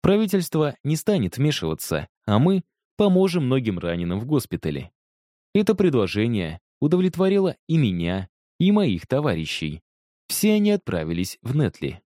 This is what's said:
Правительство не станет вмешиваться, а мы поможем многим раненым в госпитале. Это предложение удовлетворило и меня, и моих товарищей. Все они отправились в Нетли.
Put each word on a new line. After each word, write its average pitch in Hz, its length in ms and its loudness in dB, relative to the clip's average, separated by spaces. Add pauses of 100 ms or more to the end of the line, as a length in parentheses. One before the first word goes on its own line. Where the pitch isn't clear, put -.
Правительство 190 800 0
не 151 120 0
станет 151 400 -2
вмешиваться, 82 720 -2 (180)
а 107 120 2
мы 180 240 2 (340)
поможем 185 500 2
многим 120 320 0
раненым 87 420 -4
в 123 60 -10
госпитале. 82 640 -4 (640)
Это 208 200 4
предложение 107 880 0 (200)
удовлетворило 185 760 0 (100)
и 160 120 0
меня, 92 500 -2 (300)
и 185 140 4
моих 160 340 0
товарищей. 80 760 -4 (480)
Все 214 260 2
они 208 160 2
отправились 85 720 -2
в 123 140 -4
Нетли. 92 520 -2